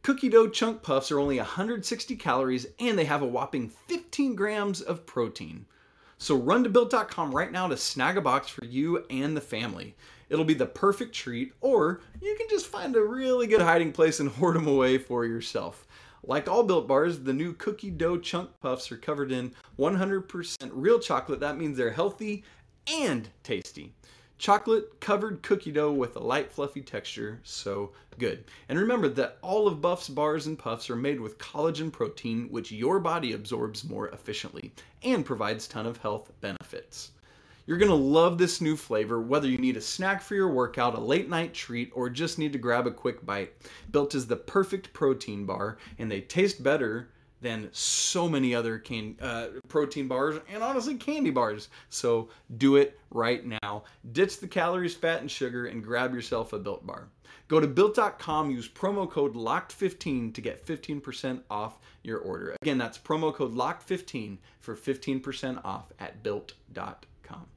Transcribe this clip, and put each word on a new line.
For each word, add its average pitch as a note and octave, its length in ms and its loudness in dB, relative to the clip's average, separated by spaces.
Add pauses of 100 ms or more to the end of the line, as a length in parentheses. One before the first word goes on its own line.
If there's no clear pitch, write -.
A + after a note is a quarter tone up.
Cookie C4+ 260 2
dough A3+ 180 10
chunk A3+ 320 -2
puffs C3+ 300 0
are D3 100 2
only C#3+ 160 2
a A2+ 80 0
hundred G#3 400 -4
sixty A#3 320 -6
calories, B2+ 500 0 (120)
and A3 200 2
they D#3+ 60 4
have C#3+ 160 0
a C3+ 60 0
whopping B2 420 -2
fifteen C#4+ 680 -2
grams G3+ 460 0
of - 240 -6
protein. G2 600 -4 (500)
So - 200 0
run F3 280 4
to A3+ 60 2
Built A#3 180 6
dot A3 220 2
com D#3 200 -2
right D#3+ 220 0
now F#3 160 0
to C3 80 0
snag D3 400 0
a F#3+ 60 2
box C3+ 260 2
for - 160 -12
you D3+ 460 0
and C#3+ 260 -2
the C#3+ 60 -4
family. G#2+ 520 -6 (360)
It'll D#3+ 160 2
be D#3 80 6
the B2+ 100 2
perfect G3+ 500 0
treat, B2 460 -6
or F#3+ 400 4 (220)
you G#4 140 -2
can A4 120 -6
just G#4 200 0
find C#4 280 -2
a G#3+ 60 8
really B3 440 2
good G#3+ 140 6
hiding E3 320 6
place D#3+ 280 4
and C#3+ 100 0
<laughs> - 0 -
hoard E3 260 2
'em D#3+ 100 2
away C3 300 6
for A#2+ 300 0
yourself. A2+ 600 -6 (360)
Like C#3+ 260 0
all A3 140 6
Built F3+ 260 4
Bars, D3 320 4
the C3 140 0
new E3 180 -2
cookie G#3 380 -6
dough E3+ 280 0
chunk F3 300 -4 (140)
puffs B2+ 280 -4
are A#2 60 -8
covered C#3+ 340 -4
in B2+ 220 -4 (240)
one E3 200 2
hundred F#3+ 260 0
percent E3+ 500 -10
real G#3+ 280 4
chocolate. C3+ 400 -2
That C#3+ 180 -4
means D3 180 -2
they're A#2+ 140 0
healthy G3+ 540 -4 (460)
and E3 380 0 (140)
tasty. F2+ 500 -8 (460)
Chocolate G#3+ 640 2
covered G3+ 420 -2
cookie F#3+ 300 0
dough D3+ 180 2
with C3 240 -2
a - 60 -10
light, C3+ 320 -2
fluffy C#3+ 280 -6
texture, A2+ 640 -10
so G2+ 480 -6 (300)
good. A2 240 -4 (240)
And C#3+ 100 -2
remember A3 300 2
that B2 340 -2
all G#3 240 2
of D#3+ 140 2
Buff's F3 280 0
bars D3+ 380 0
and D#3 100 -4
puffs A2+ 340 -6
are A#2+ 40 -2
made C3+ 240 -2
with G#2+ 200 -10
collagen D#3 520 -2
protein, A#2 580 -4
which A2+ 220 -6
your B2+ 300 2
body D#3+ 320 -2
absorbs G#2+ 500 -4
more G#2 280 -6
efficiently - 600 -10 (300)
and A#3+ 240 0
provides A2 400 -4
ton A2+ 200 -8
of A#2 100 -6
health G#2+ 340 -6 (100)
benefits. - 680 -12 (560)
You're E3+ 120 0
gonna F#3+ 180 8
love D#3+ 420 6
this F3 220 2
new D#3 160 2
flavor, A2+ 440 0
whether C3+ 280 2
you B2+ 100 2
need B2+ 180 2
a A2 40 -6
snack F#3+ 420 -2
for G3+ 140 -4
your F#3+ 140 4
workout, B2 440 2
a A2+ 60 -4
late C3+ 280 2
night C3 240 -2
treat, A#2+ 400 -6
or B2 160 -2
just D#3+ 300 -4
need D3+ 140 0
to C3 80 -4
grab A#2+ 260 2
a A#2 60 0
quick - 340 -4
bite. G2 280 -4 (360)
Built C#3+ 240 2
is B2 140 -2
the A#2+ 80 2
perfect F#3+ 560 -2
protein A2+ 540 0
bar, G2 320 -4 (200)
and A2+ 100 -6
they G2 120 -4
taste F#3+ 420 0
better B2+ 480 0 (300)
than A2 300 -6
so - 580 0
many C3 240 2
other A2+ 280 0
can-, A2 400 -8
uh, A#2 260 -6 (220)
protein D3 400 0
bars D3 400 0
and G#3 120 -8
honestly B3+ 360 -2
candy C#4+ 340 0
bars. A2 380 0 (200)
So A#2 420 0 (260)
do C3+ 180 8
it C#3+ 240 6 (120)
right A#2 360 0 (160)
now. G#2 220 -8 (260)
Ditch F#3 300 0
the F#3 80 -12
calories, F3 480 -2
fat, E3 240 0
and C3+ 100 -10
sugar B2 360 -4
and A2+ 180 -8
grab B2 280 0
yourself A2+ 400 -4
a G#2+ 60 -6
Built G2 260 -8
Bar. - 220 -12 (400)
Go D#3 140 6
to D3+ 80 4
Built G3 260 6
dot - 240 2
com, D#3 320 -2
use A#2+ 180 -4
promo G3 400 -2
code C#3+ 280 0
locked A#2+ 340 -2
fifteen C3+ 600 -4
to - 80 -10
get - 260 -8
fifteen D3 340 -6
percent B2+ 480 -8
off G#2+ 300 -6 (240)
your A2 160 -6
order. - 420 -8
Again, C#3+ 160 0
that's A#2 220 -4
promo D#3 340 -2
code B2+ 220 -4
locked C3 300 -4
fifteen A2+ 540 -8 (200)
for A2+ 160 -12
fifteen C3 460 -4
percent C3 440 -6
off G2 360 -8
at G#2+ 240 -14
Built G#2 300 -6 (180)
dot G2 340 -12 (160)
com. - 240 -20 (100)